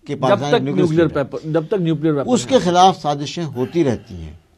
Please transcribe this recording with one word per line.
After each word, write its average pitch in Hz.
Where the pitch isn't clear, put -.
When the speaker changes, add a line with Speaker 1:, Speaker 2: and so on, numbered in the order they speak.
Speaker 1:
कि 147
Speaker 2:
जब 139
Speaker 1:
पाकिस्तान 147
Speaker 2:
तक 240
Speaker 1:
एक 233
न्यूक्लियर 143
Speaker 2:
न्यूक्लियर 160
Speaker 1:
स्टेट 151
है। 139
Speaker 2:
पेपर, 147
जब 160
तक 202
न्यूक्लियर 156
वेपन 143
Speaker 1:
उसके 254
Speaker 2:
है। 247
Speaker 1:
खिलाफ 180
साजिशें 147
होती 131
रहती 107
हैं, 78